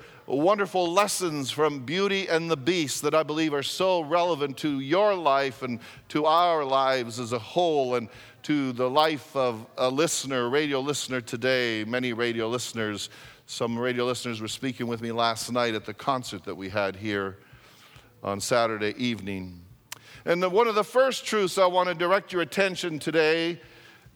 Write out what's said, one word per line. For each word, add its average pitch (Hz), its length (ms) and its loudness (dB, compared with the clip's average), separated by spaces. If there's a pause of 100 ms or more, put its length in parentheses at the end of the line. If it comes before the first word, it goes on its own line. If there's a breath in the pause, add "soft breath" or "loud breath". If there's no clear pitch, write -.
(280 loud breath)
wonderful 180 640 2
lessons 170 600 0
from 147 340 0
Beauty 196 420 0
and 165 220 0
the 156 80 0
Beast 143 460 -2
that 147 100 0
I 156 80 6
believe 151 320 -2
are 143 80 -2
so 185 400 0
relevant 151 560 0
to 143 220 -2
your 185 340 2
life 139 480 2
and 123 180 -4 (300 loud breath)
to 151 160 0
our 165 400 4
lives 131 540 2
as 117 120 -8
a 123 60 0
whole 143 560 2
and 117 160 -2 (320 loud breath)
to 143 300 0
the 123 180 0
life 151 460 2
of 120 320 -2 (100)
a 127 100 2
listener, 135 600 0
radio 143 300 0
listener 131 420 -4
today. 120 600 0
Many 123 280 -2
radio 113 360 -2
listeners, 113 640 -4 (340 loud breath)
some 117 320 -4
radio 123 280 -2
listeners 120 360 -4
were 110 60 -6
speaking 123 400 -6
with 117 120 -4
me 117 120 -6
last 117 400 0
night 120 240 0
at 104 100 -6
the 107 80 -10
concert 123 520 -4
that 95 100 -8
we 95 140 -8
had 98 260 -2
here 101 420 -4 (880 loud breath)
on 98 180 -4
Saturday 110 560 0
evening. 95 640 -6 (640 loud breath)
And 175 160 2
the, 185 80 2
one 220 180 4
of 220 60 0
the 208 100 4
first 254 420 2
truths 196 340 0
I 185 80 8
want 180 220 2
to 175 40 0
direct 180 400 2
your 175 80 2
attention 175 560 -2
today 165 640 2 (540 loud breath)